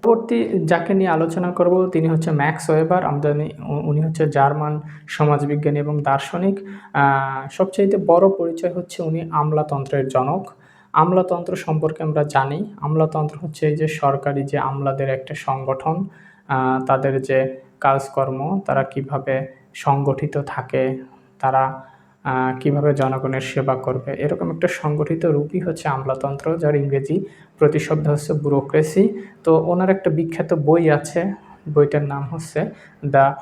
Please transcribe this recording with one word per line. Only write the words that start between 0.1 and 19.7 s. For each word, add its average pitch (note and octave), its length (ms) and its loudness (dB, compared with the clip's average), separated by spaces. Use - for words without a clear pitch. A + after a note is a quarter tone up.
যাকে E3+ 300 2
নিয়ে F#3+ 160 2
আলোচনা E3 420 0
করব, F3+ 360 4
তিনি E3 200 0
হচ্ছে D#3+ 220 2
ম্যাক্স D#3 400 0
ওয়েবার। D#3+ 340 2
আমরা D3 260 0
জানি D3 200 -2
উ-, C#3+ 40 -4
উনি D3+ 280 0
হচ্ছে D#3+ 260 0
জার্মান D3+ 540 2
সমাজবিজ্ঞানী D3 720 2
এবং D3 240 -2
দার্শনিক। F3 580 0
আহ, C3+ 580 2
সবচাইতে G3 460 0
বড় E3+ 320 6
পরিচয় E3+ 340 -4
হচ্ছে F3 300 -8
উনি D#3+ 280 -4
আমলাতন্ত্রের D3 760 0
জনক। C#3 420 -2
আমলাতন্ত্র F3+ 640 2
সম্পর্কে D#3 460 -2
আমরা D3+ 220 0
জানি, D#3 560 0
আমলাতন্ত্র D#3 600 0
হচ্ছে D#3+ 240 -4
এই D3+ 100 2
যে D#3 120 0
সরকারি C#3+ 540 0
যে C#3+ 160 -2
আমলাদের C3+ 520 -2
একটা C3 240 -6
সংগঠন, C3+ 720 -4
আহ, C3 360 0
তাদের C3+ 380 0
যে C3 380 0
কাজকর্ম, C#3 840 0
তারা C3+ 160 0
কিভাবে C3+ 640 -4